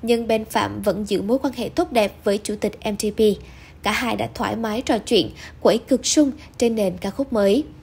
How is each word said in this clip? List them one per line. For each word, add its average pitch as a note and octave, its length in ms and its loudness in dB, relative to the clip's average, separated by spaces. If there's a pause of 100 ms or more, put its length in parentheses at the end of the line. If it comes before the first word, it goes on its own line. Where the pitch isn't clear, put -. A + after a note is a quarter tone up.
nhưng A#3 240 0
Ben A3 180 0
Phạm G#3 380 -2
vẫn G3+ 260 0
giữ F#3 140 0
mối A3+ 200 0
quan C4+ 100 -2
hệ A3+ 160 -6
tốt F4 240 -2
đẹp G#3+ 220 2 (100)
với G#3 140 2
chủ G#3 220 -6
tịch G#3 240 -2
M G#3+ 120 -4
T - 80 -6 (120)
P. - 40 -2 (640)
Cả G3+ 100 -2
hai A3 240 -2
đã G3+ 180 -4
thoải G#3 220 -4
mái A3+ 260 -4
trò A#3+ 160 0
chuyện, F#3+ 320 2 (300)
quẩy G#3 180 4
cực B3 280 0
sung D4 260 4 (260)
trên A#3 160 2
nền G3 260 -2
ca G3 100 -6
khúc C4+ 220 -6
mới. G#3+ 320 4 (180)